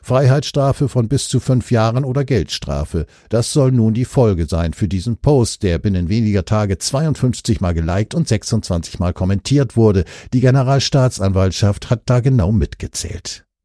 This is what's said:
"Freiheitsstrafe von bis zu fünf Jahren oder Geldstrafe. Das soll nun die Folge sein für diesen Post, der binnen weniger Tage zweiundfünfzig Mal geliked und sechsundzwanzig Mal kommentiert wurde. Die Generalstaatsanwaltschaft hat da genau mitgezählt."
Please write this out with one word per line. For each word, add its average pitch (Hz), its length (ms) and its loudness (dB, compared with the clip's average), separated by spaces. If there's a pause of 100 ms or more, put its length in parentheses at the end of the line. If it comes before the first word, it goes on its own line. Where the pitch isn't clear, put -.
"Freiheitsstrafe 135 840 0
von 117 220 0
bis 139 180 -2
zu 123 140 0
fünf 127 280 0
Jahren 117 360 0
oder 135 180 -2
Geldstrafe. 78 840 -4 (200)
Das 113 240 0
soll 131 220 2
nun 110 200 4
die 123 120 -2
Folge 107 400 2
sein 82 260 -2
für 104 160 -4
diesen 98 300 -4
Post, 139 460 0
der 85 140 2
binnen 90 300 0
weniger 104 380 0
Tage 104 320 0
zweiundfünfzig 131 800 -2
Mal 87 140 0
geliked 87 420 -2
und 160 140 -2
sechsundzwanzig 98 720 -2
Mal 90 120 0
kommentiert 101 640 0
wurde. 104 300 2 (260)
Die 127 80 0
Generalstaatsanwaltschaft 123 1500 2
hat 117 160 -2
da 123 160 2
genau 135 320 2
mitgezählt." - 920 -6 (200)